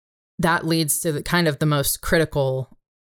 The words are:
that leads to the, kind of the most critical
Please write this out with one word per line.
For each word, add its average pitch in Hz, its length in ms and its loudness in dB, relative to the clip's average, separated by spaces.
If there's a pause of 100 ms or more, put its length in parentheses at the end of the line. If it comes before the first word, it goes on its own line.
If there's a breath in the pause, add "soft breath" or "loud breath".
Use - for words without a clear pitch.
(380)
that 170 280 0
leads 160 360 0
to 165 120 -2
the, 147 100 -6
kind 175 240 0
of 143 120 0
the 156 60 0
most 147 360 0
critical 139 760 0 (240)